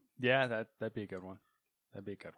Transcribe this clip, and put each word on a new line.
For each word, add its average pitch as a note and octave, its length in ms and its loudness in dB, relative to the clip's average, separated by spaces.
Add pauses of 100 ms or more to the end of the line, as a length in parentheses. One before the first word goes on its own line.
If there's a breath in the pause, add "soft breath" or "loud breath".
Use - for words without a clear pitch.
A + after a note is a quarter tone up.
(200)
Yeah, B2+ 280 6
that, A2+ 220 -2 (100)
that'd A2 160 -2
be G#2+ 80 -2
a G2+ 40 -6
good F#2 140 -6
one. F#2+ 160 -12 (560)
That'd G2+ 140 -10
be G2+ 60 -6
a - 20 -8
good - 220 -14